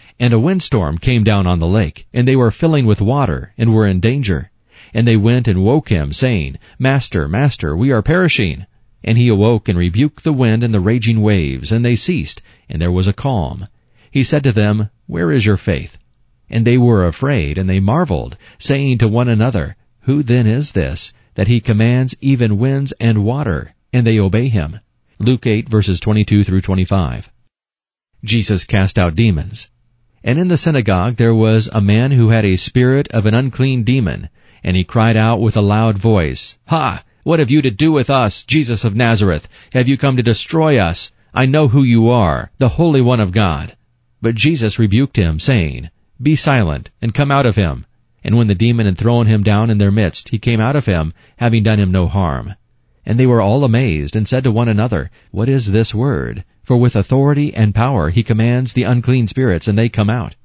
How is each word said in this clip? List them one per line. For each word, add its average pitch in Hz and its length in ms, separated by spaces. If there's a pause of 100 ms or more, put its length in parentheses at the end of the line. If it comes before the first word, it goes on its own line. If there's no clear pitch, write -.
(200)
And 120 140
a 113 80
windstorm 120 560
came 120 260
down 101 240
on 90 120
the 82 80
lake, 92 460
and 120 140
they 131 80
were 120 160
filling 156 340
with 104 140
water, 107 580
and 113 160
were 110 140
in 92 140
danger. 107 500 (420)
And 117 140
they 113 80
went 113 320
and 95 160
woke 135 240
him, 73 240
saying, 80 460 (200)
"Master, 123 520
Master, 92 480
we 131 140
are 113 100
perishing." 151 640 (400)
And 113 120
he 120 120
awoke 107 400
and 87 100
rebuked 92 460
the 160 80
wind 120 320
and 113 80
the 101 80
raging 110 400
waves, 78 500
and 117 140
they 120 100
ceased, 110 460 (260)
and 80 140
there 87 100
was 92 160
a 98 60
calm. 98 540 (440)
He 135 140
said 147 180
to 131 80
them, 104 380 (160)
"Where 87 260
is 123 140
your 104 100
faith?" 71 420 (520)
And 113 140
they 120 140
were 117 280
afraid, 87 520
and 95 120
they 95 120
marveled, 98 560 (200)
saying 139 420
to 117 100
one 120 180
another, 110 480 (280)
"Who 143 200
then 120 240
is 127 240
this, 69 420 (220)
that 101 140
he 120 100
commands 123 600
even 120 360
winds 135 440
and 110 240
water, 117 480 (180)
and 123 160
they 113 100
obey 104 300
him?" 98 320 (400)
Luke 120 260
eight, 113 220
verses 101 320
twenty-two 107 460
through 95 160
twenty-five. 92 680 (920)
Jesus 107 400
cast 95 340
out 87 160
demons. 98 560 (540)
And 147 160
in 180 80
the 175 80
synagogue 113 640
there 117 180
was 110 380
a 110 80
man 113 300
who 117 180
had 113 160
a 95 100
spirit 127 540
of 107 160
an 107 80
unclean 127 500
demon, 101 460 (340)
and 90 140
he 90 80
cried 113 320
out 110 240
with 110 160
a 107 40
loud 107 360
voice, 95 600 (100)
"Ha! 151 360 (200)
What 160 160
have 123 120
you 151 100
to 131 100
do 151 200
with 139 180
us, 127 360
Jesus 120 400
of 101 100
Nazareth? 107 540 (240)
Have 127 160
you 135 80
come 135 180
to 123 80
destroy 143 540
us? 87 340 (220)
I 131 120
know 143 220
who 135 160
you 117 240
are, 90 500
the 131 120 (100)
Holy 156 220
One 123 180
of 92 140
God." 92 420 (460)
But 117 140
Jesus 117 440
rebuked 113 380
him, 80 220
saying, 80 500 (300)
"Be 147 160
silent, 101 540 (100)
and 117 140
come 143 160
out 139 160
of 110 120
him." 76 280 (380)
And 107 120
when 117 120
the 101 80
demon 117 320
had 92 100
thrown 117 300
him 107 160
down 107 260
in 107 80
their 101 140
midst, 101 380
he 110 100
came 117 200
out 123 160
of 143 120
him, 82 260 (220)
having 113 260
done 107 160
him 98 140
no 92 160
harm. 85 480 (500)
And 117 140
they 131 80
were 123 120
all 110 240
amazed, 113 520
and 107 120
said 127 180
to 123 60
one 117 160
another, 107 440 (180)
"What 107 180
is 131 240
this 110 220
word? 92 500 (200)
For 127 120
with 120 200
authority 139 580
and 104 220
power 110 340
he 90 140
commands 120 500
the 123 80
unclean 120 460
spirits, 101 400
and 104 100
they 113 120
come 107 200
out." - 240 (120)